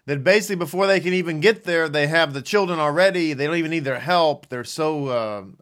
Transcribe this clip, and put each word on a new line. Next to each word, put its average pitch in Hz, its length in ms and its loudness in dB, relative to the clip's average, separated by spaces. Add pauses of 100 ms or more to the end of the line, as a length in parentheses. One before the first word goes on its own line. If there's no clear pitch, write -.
that 143 180 -4
basically 196 320 2
before 180 320 -2
they 190 140 4
can 175 120 -2
even 170 280 -2
get 202 240 2
there, 165 240 0
they 147 180 0
have 156 280 2
the 139 60 -8
children 180 380 0
already. 165 540 2
They 143 160 -2
don't 165 80 -2
even 160 160 -2
need 165 100 -2
their 131 160 -4
help. 156 500 0
They're 123 140 -8
so, 156 460 -4
uh, 110 360 -4 (180)